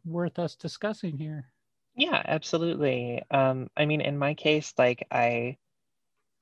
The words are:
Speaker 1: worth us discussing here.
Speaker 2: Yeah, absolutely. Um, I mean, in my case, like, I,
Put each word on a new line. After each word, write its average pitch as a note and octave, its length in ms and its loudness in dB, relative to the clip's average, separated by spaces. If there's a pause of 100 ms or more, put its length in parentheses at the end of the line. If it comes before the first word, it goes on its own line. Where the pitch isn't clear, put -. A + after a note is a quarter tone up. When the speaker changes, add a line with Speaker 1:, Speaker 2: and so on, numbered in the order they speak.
Speaker 1:
worth E3+ 340 -4
us E3+ 160 -4
discussing F3+ 640 -6
here. D3+ 340 -10 (440)
Speaker 2:
Yeah, C#4+ 300 2
absolutely. C#3+ 960 0 (100)
Um, C3 460 2
I D3+ 80 4
mean, D3+ 160 0
in C#3+ 160 -2
my C#3+ 160 0
case, D3+ 440 0
like, B2 340 4
I, A#2+ 460 0 (840)